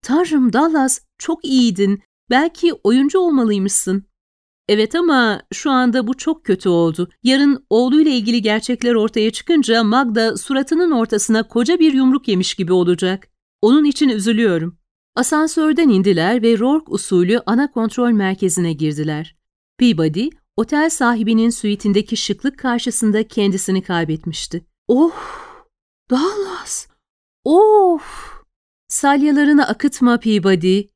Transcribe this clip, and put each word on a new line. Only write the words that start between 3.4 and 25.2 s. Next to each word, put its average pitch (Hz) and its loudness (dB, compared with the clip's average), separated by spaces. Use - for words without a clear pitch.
"Evet 214 0
ama 277 0
şu - -4
anda 254 0
bu 254 -4
çok - -6
kötü 185 -2
oldu. 170 0
Yarın 269 2
oğluyla 262 2
ilgili 240 -2
gerçekler 226 -2
ortaya 220 0
çıkınca 233 0
Magda 226 0
suratının 311 -2
ortasına 226 -2
koca 247 0
bir 311 4
yumruk 262 2
yemiş 185 -2
gibi 180 -2
olacak. 185 0
Onun 269 4
için 285 0
üzülüyorum." 208 -2
Asansörden 311 0
indiler 190 2
ve 233 2
Rourke 285 -2
usulü 196 0
ana 262 0
kontrol 240 -2
merkezine 185 0
girdiler. 151 -6
Peabody, 175 0
otel 294 -2
sahibinin 226 0
suitindeki 208 -2
şıklık 262 -6
karşısında 226 -2
kendisini 190 -2
kaybetmişti. 165 -6
"Oh, 285 2